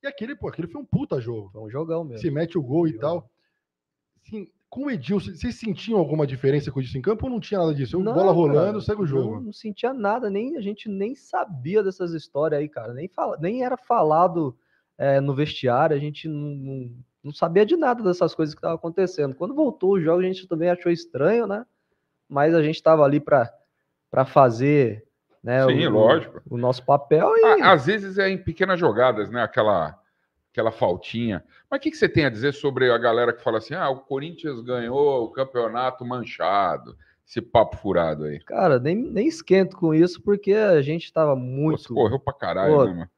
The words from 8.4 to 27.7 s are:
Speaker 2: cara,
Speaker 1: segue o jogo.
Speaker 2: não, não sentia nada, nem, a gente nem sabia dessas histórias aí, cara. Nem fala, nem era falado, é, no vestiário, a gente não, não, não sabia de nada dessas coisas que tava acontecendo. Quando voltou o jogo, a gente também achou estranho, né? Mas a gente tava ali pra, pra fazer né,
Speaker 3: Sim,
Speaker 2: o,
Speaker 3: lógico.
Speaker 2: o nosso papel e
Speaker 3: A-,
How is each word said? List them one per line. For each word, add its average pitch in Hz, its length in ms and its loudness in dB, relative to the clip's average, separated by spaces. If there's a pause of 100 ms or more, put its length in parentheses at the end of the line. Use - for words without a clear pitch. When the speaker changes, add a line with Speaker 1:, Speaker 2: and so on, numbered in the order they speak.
Speaker 2:
cara, 208 80 -4
Speaker 1:
segue 208 200 -4
o 175 40 -2
jogo. 135 300 -2
Speaker 2:
não, 254 40 -10
não 220 120 -12
sentia 226 420 -6
nada, 220 340 -2
nem, 226 280 -4
a 269 40 -8
gente 208 280 -8
nem 202 260 -6
sabia 180 680 -4
dessas 185 300 -4
histórias 151 480 -2
aí, 151 80 -4
cara. 120 240 -10
Nem 143 160 -12
fala, 277 320 -6
nem 226 240 -4
era 254 120 -4
falado, 165 800 2 (420)
é, 139 220 2
no 139 140 -2
vestiário, 143 600 0
a - 20 -2
gente 151 300 -8
não, 147 220 -8
não, 135 400 -12 (340)
não 143 80 -12
sabia 170 320 2
de 262 120 0
nada 247 260 0
dessas 180 320 0
coisas 151 200 -4
que - 60 -20
tava 165 140 -4
acontecendo. 170 600 -4
Quando 190 200 -8
voltou 247 380 0
o 196 80 2
jogo, 165 200 2
a 185 40 0
gente 185 220 -6
também 170 220 -2
achou 175 240 0
estranho, 170 540 0
né? 208 180 -6 (640)
Mas 147 260 2
a 165 80 4
gente 156 200 -2
tava 160 220 6
ali 139 160 4
pra, 139 300 2 (600)
pra 131 140 2
fazer 127 800 2 (420)
né, 127 180 2
Speaker 3:
Sim, 135 220 2
Speaker 2:
o, 135 60 0
Speaker 3:
lógico. 113 580 4
Speaker 2:
o 123 80 -8
nosso 123 260 -2
papel 156 520 2
e 453 80 6 (180)
Speaker 3:
A-, 190 100 8